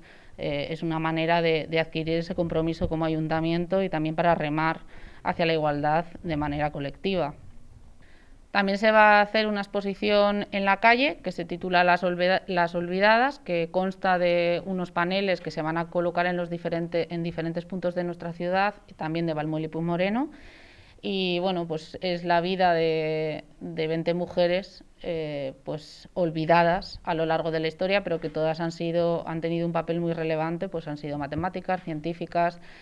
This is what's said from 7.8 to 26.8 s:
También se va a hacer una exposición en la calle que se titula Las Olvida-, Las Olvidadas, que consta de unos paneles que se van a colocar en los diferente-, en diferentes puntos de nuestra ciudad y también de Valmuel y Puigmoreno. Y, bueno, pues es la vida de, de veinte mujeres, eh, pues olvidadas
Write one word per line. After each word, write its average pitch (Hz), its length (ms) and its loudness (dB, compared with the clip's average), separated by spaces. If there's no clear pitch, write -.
También 196 280 2
se 220 120 4
va 214 300 8
a - 20 6
hacer 214 240 2
una 208 140 0
exposición 202 880 0
en 196 140 -2
la 196 140 4
calle 247 440 4
que 185 80 -6
se 180 140 -8
titula 175 400 2
Las 175 180 6
Olvida-, 180 460 2
Las 175 260 0
Olvidadas, 202 640 2
que 170 320 -2
consta 185 480 0
de 175 480 2
unos 185 240 -4
paneles 185 500 0
que 160 120 -8
se 165 100 -4
van 160 160 -2
a 170 100 -2
colocar 175 380 0
en 180 100 0
los 175 140 -4
diferente-, 170 640 -2
en 170 80 -4
diferentes 165 420 -4
puntos 175 300 -4
de 175 80 -2
nuestra 170 300 -6
ciudad 185 420 0
y - 60 -20
también 160 320 -2
de 165 80 0
Valmuel 156 320 -4
y - 20 -12
Puigmoreno. 180 640 -2
Y, 190 380 -2
bueno, 175 300 -2
pues - 320 -8
es 175 240 -4
la 175 160 4
vida 180 340 2
de, 156 720 0
de 165 260 -6
veinte 165 280 0
mujeres, 175 680 0
eh, 151 520 -6
pues - 500 -10
olvidadas 170 880 2